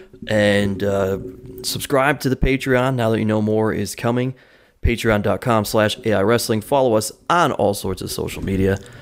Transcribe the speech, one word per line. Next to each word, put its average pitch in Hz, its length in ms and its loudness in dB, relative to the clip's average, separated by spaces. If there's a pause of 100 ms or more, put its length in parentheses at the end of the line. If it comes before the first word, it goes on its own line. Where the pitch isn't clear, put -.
(280)
and, 101 560 2
uh, 98 360 0 (440)
subscribe 135 560 0
to - 100 -2
the 127 60 0
Patreon 135 600 0
now 117 160 0
that 110 80 2
you 107 60 0
know 107 160 2
more 107 300 0
is 98 240 -4
coming. 123 400 -2 (460)
Patreon 110 400 2
dot 98 180 0
com 113 240 2
slash 107 400 0
A 113 80 0
I 98 120 2
Wrestling. 113 360 2
Follow 131 360 2
us - 180 -2 (160)
on 160 240 4
all 101 200 0
sorts 95 280 -6
of - 100 -8
social - 320 -6
media, 95 340 0 (240)